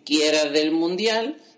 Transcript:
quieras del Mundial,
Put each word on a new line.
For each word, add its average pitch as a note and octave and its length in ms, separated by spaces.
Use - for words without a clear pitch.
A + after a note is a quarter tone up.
quieras D3+ 480
del D#3 200
Mundial, G#3+ 640